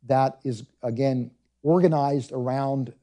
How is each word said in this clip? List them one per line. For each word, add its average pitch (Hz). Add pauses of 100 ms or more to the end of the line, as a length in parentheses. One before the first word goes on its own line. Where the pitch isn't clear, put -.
that 135
is, 120 (180)
again, 123 (320)
organized 147
around, 131